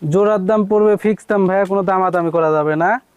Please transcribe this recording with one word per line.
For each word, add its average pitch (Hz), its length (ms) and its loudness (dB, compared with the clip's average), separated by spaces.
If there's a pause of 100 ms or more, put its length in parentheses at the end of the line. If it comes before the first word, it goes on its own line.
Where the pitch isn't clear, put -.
জোড়ার 202 360 0
দাম 208 200 0
পড়বে 208 320 2
ফিক্স 208 300 -4
দাম 196 200 0
ভাইয়া, 196 180 0
কোনো 196 180 -2
দামাদামি 180 480 0
করা 160 200 2
যাবে 151 240 0
না। 190 260 0 (140)